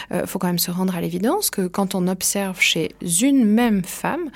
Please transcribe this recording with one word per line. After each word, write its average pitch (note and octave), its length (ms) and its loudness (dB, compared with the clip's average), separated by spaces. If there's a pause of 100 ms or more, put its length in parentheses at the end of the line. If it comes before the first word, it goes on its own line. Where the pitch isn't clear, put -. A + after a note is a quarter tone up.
(120)
euh, F3+ 140 -2
faut F#3+ 120 -6
quand F#3 80 0
même F3 120 0
se F3 120 -2
rendre F3+ 260 0
à E3+ 60 -4
l'évidence G3+ 480 0
que F#3+ 160 -2
quand F#3+ 280 -2
on F3+ 140 2
observe F#3+ 520 -2
chez - 340 0 (260)
une C4+ 240 4
même G#3+ 400 4
femme, C#4 520 -4